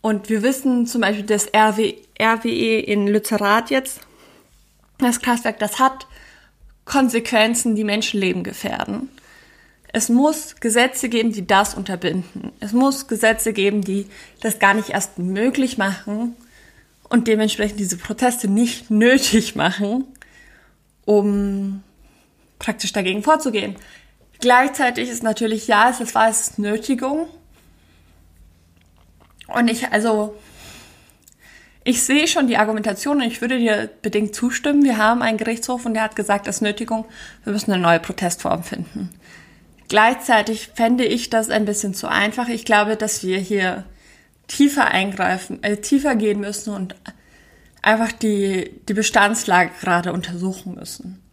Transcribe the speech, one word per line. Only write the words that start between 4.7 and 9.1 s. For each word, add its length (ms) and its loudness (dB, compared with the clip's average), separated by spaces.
das 240 0
Kraftwerk, 380 -2
das 200 -4
hat 280 0
Konsequenzen, 920 2
die 100 -2
Menschenleben 580 -2
gefährden. 640 -6